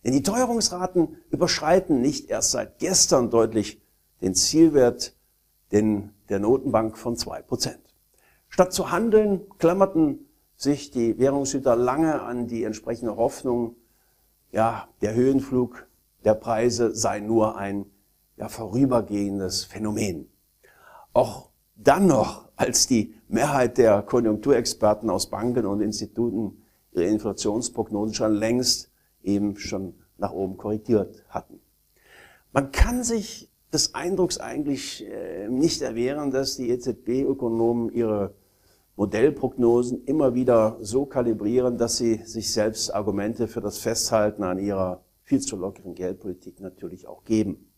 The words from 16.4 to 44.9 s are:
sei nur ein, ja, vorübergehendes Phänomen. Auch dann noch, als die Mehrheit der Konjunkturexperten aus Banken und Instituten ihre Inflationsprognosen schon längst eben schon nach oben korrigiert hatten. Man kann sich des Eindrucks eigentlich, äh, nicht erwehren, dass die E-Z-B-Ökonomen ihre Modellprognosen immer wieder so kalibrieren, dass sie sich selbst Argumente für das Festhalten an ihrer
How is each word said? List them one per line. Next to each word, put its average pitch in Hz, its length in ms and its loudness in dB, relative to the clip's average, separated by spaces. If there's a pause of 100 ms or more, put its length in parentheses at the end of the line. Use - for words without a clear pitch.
sei 107 260 -2
nur 107 360 0
ein, 98 300 -6 (500)
ja, 110 120 -10
vorübergehendes 101 1160 -2
Phänomen. 104 640 -6 (840)
Auch - 380 0 (260)
dann 147 320 4
noch, 113 480 2
als - 300 0
die 110 280 2 (140)
Mehrheit 127 500 0
der 107 240 6
Konjunkturexperten 113 1040 2
aus 95 220 -2
Banken 117 340 -2
und 101 160 -2
Instituten 107 840 -4 (300)
ihre 85 140 0
Inflationsprognosen 107 1080 -2
schon 110 200 0
längst 120 560 -2 (320)
eben 101 340 0
schon 95 380 -8 (240)
nach 98 140 -4
oben 95 240 -6
korrigiert 107 720 -2
hatten. - 320 -12 (920)
Man 139 200 -2
kann 240 320 2
sich 226 440 -6 (240)
des - 220 -2
Eindrucks 180 440 -2
eigentlich, 135 680 -8
äh, 101 420 -10
nicht 135 320 0
erwehren, 131 520 -4
dass 135 240 -2
die 120 140 -4
E-Z-B-Ökonomen 120 1200 -2
ihre 107 420 -2 (600)
Modellprognosen 120 1080 2
immer 139 300 2
wieder 120 460 4
so 117 260 -2
kalibrieren, 117 720 0
dass 117 180 0
sie 117 280 2
sich - 280 -8
selbst 110 400 -2
Argumente 104 560 -2
für 113 120 -8
das 101 180 -6
Festhalten 107 640 0
an 92 160 -2
ihrer 95 440 -2 (200)